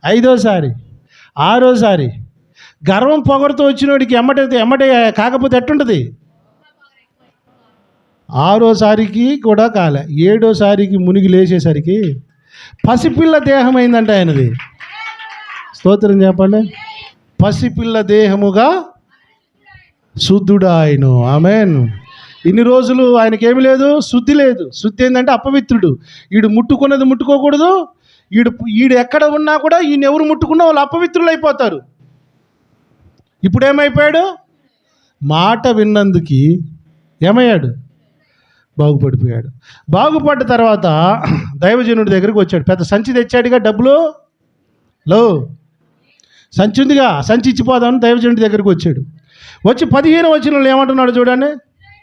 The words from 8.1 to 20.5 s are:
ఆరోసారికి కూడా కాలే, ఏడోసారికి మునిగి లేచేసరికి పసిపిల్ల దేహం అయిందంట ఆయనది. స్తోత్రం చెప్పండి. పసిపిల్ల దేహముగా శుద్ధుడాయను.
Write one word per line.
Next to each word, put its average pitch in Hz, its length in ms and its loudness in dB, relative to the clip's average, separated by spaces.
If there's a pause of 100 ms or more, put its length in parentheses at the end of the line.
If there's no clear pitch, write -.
ఆరోసారికి 214 1080 0
కూడా 220 260 2
కాలే, 160 440 -2
ఏడోసారికి 202 880 0
మునిగి 185 300 0
లేచేసరికి 170 920 0 (640)
పసిపిల్ల 320 500 2
దేహం 262 380 2
అయిందంట 240 340 2
ఆయనది. 151 440 0 (1200)
స్తోత్రం 202 480 2
చెప్పండి. 190 520 0 (680)
పసిపిల్ల 226 560 -4
దేహముగా 208 840 0 (1300)
శుద్ధుడాయను. 165 1080 2